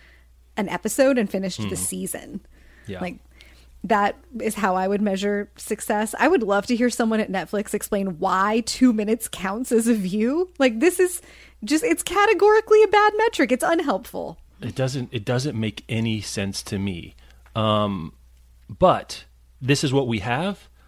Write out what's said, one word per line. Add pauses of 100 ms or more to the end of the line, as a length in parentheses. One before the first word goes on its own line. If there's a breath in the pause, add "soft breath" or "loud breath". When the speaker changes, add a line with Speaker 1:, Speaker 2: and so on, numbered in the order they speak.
(560 soft breath)
Speaker 1:
an
episode
and
finished
the
Speaker 2:
Hmm.
Speaker 1:
season. (480 soft breath)
Speaker 2:
Yeah.
Speaker 1:
Like, (680 soft breath)
that (240)
is
how
I
would
measure
success.
I
would
love
to
hear
someone
at
Netflix
explain
why
two
minutes
counts
as
a
view. (100)
Like,
this
is (440 loud breath)
just,
it's
categorically
a
bad
metric.
It's
unhelpful. (240)
Speaker 2:
It
doesn't,
it
doesn't
make
any
sense
to
me. (380 soft breath)
Um, (560)
but (360)
this
is
what
we
have, (180)